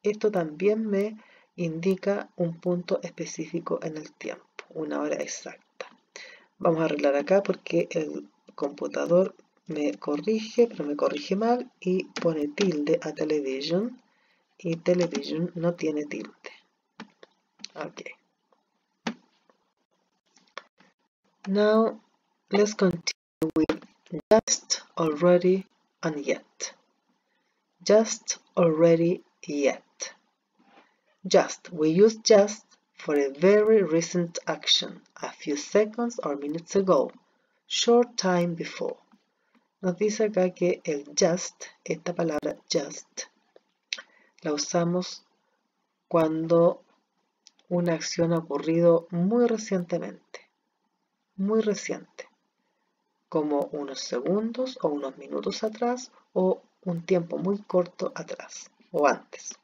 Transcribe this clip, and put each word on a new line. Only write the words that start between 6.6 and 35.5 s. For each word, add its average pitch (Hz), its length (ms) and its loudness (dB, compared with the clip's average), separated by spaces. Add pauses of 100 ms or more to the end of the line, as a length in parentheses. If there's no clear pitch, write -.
a 160 60 2
arreglar 147 280 0
acá 190 300 2
porque 175 480 -2
el 151 360 -6 (280)
computador 147 800 0 (320)
me 147 260 -2
corrige, 220 720 0
pero 160 180 -8
me 147 120 -4
corrige 143 400 -2
mal 240 420 0
y 185 280 -2
pone 156 420 -2
tilde 160 520 0
a 151 120 -8
television. 151 920 -4 (560)
Y 165 180 -4
television 170 800 -2
no 170 200 -2
tiene 147 320 -4
tilde. - 440 -12 (1300)
Ok. - 260 -12 (3500)
Now, 214 540 2 (500)
let's 208 240 2
continue - 800 -2
with 294 240 2 (540)
just, - 500 0 (140)
already, 175 720 2 (360)
and 156 220 -4
yet. - 500 -8 (1120)
Just, - 540 2 (180)
already, 170 680 4 (240)
yet. - 680 -4 (1120)
Just. - 440 2
We 156 200 0
use 214 340 6
just 208 400 6 (300)
for 151 220 -4
a 139 140 2
very 208 520 6
recent 170 640 0
action, - 560 -2 (200)
a - 80 -10
few - 260 -6